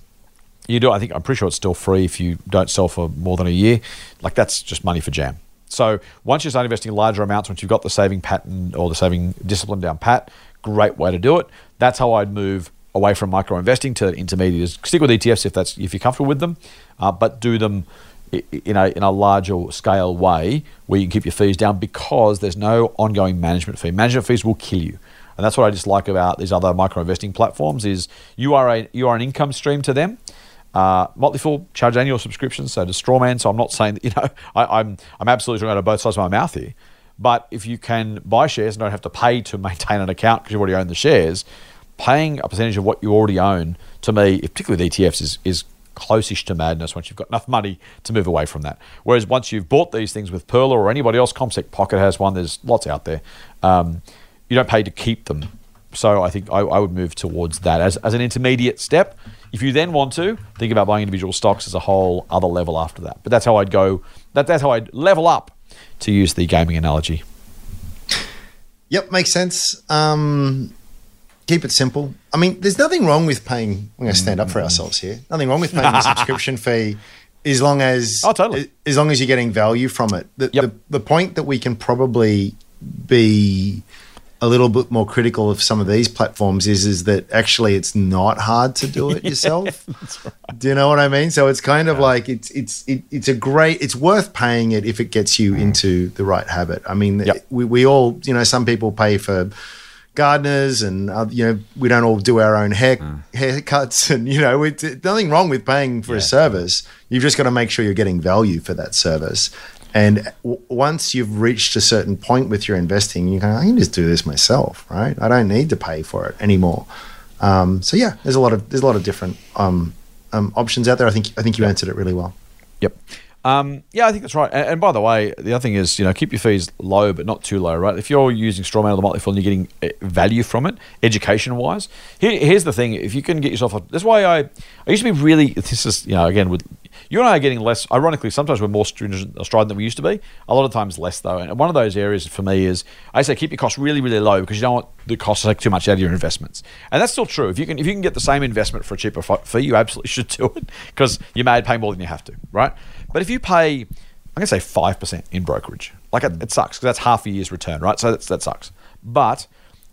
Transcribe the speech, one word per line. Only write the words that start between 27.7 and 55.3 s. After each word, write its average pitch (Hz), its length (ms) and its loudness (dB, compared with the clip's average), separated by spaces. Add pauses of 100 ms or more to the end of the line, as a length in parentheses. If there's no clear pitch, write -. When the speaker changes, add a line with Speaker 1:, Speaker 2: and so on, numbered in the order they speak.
Speaker 1:
is 95 240 -4 (280)
you 139 180 0
are 131 140 4
a, 113 240 0
you 127 160 0
are 120 60 2
an 113 80 -2
income 139 300 -4
stream 143 300 -4
to 135 120 -2
them. 180 240 -2 (560)
Uh, 92 320 2 (100)
Motley 139 220 0
Fool 151 360 -4
charge 120 220 2
annual 127 220 0
subscriptions, 127 540 -8
so 92 120 -2
does 90 160 -6
Strawman. 127 400 2
So 110 100 0
I'm 104 60 -2
not 117 160 -2
saying 104 220 0
that, 98 100 -10
<laughs> - 0 -
you 117 120 -2
know, - 120 -2 (260)
I, 110 260 2
I'm, 107 180 -6 (200)
I'm 113 100 0
absolutely 123 320 0
talking 110 120 -2
out 101 60 0
of 98 60 -2
both 107 160 0
sides 110 180 -2
of 92 120 0
my 98 60 0
mouth 156 180 -2
here. - 200 -12 (440)
But 120 320 2
if 104 160 -12
you 117 120 -8
can 110 460 -6
buy 117 240 4
shares 107 280 -4
and 107 40 -14
don't 104 100 -2
have 104 120 -8
to - 80 -10
pay 123 320 0
to - 160 -10
maintain 98 420 -4
an 92 100 -2
account 113 340 0
'cause - 80 -12
you 107 60 -4
already 95 160 2
own 92 140 0
the 85 60 -8
shares, 95 500 2 (540)
paying 147 440 0
a - 60 -6
percentage 107 280 -2
of 98 80 -2
what 110 180 0
you 104 100 0
already 107 260 4
own, 90 380 0 (260)
to 117 100 0
me, 101 280 4
particularly - 440 -4
with - 20 0
E - 40 -2
T 95 160 2
Fs, 80 140 0
is, 78 240 -6
is 90 200 -4 (320)
close-ish - 500 -2
to 92 80 -6
madness 80 400 -4
once 85 160 -14
you've - 60 -18
got - 120 -12
enough - 200 -6
money 101 300 -2 (260)
to - 80 -6
move 104 140 0
away 78 200 0
from 76 160 -12
that. 73 160 -10 (260)
Whereas 117 220 2
once 131 260 -2
you've 101 160 -6
bought 160 240 2
these 110 200 -6
things 101 180 -10
with 90 160 -10
Pearler 131 320 4
or 101 120 4
anybody 120 280 2
else, 123 140 2
CommSec 110 400 -6
Pocket 98 260 0
has 98 200 2
one, 98 160 0
there's 87 300 -6
lots - 220 0
out 71 200 -6
there, 80 140 -6 (420)
um, 87 380 2 (480)
you 123 60 0
don't 127 140 4
pay 110 140 4
to 95 80 -6
keep - 360 -6
them. 76 180 -6 (480)